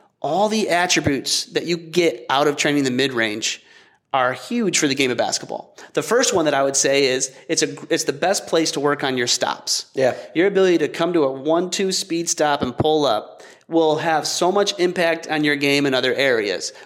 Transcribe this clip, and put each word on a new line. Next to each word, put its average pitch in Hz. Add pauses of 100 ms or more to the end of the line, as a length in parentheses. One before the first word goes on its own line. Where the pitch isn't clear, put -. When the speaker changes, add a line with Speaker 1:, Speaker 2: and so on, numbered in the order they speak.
(220)
Speaker 1:
all 190
the 214
attributes 156
that -
you 170
get 165
out 143
of 143
training 147
the 131
mid-range 117 (480)
are 127
huge 214
for 156
the 135
game 135
of 113
basketball. - (160)
The 151
first 233
one 165
that 143
I 139
would 139
say 139
is 131 (160)
it's 160
a, 143 (180)
it's 156
the 143
best 185
place 165
to 147
work 143
on 135
your 123
stops. -
Speaker 2:
Yeah. 131 (180)
Speaker 1:
Your 175
ability 185
to 143
come 170
to 156
a 135
one-two 175
speed 170
stop 147
and 123
pull 151
up 110 (240)
will 160
have 156
so 175
much 202
impact 175
on 151
your 147
game 143
in 135
other 127
areas. 113 (120)